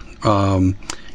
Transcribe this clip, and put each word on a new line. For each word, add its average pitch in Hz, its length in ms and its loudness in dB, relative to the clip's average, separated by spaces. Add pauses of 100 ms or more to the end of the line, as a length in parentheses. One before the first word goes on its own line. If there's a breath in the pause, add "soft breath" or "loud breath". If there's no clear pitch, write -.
(260 loud breath)
um, 98 500 4 (400 loud breath)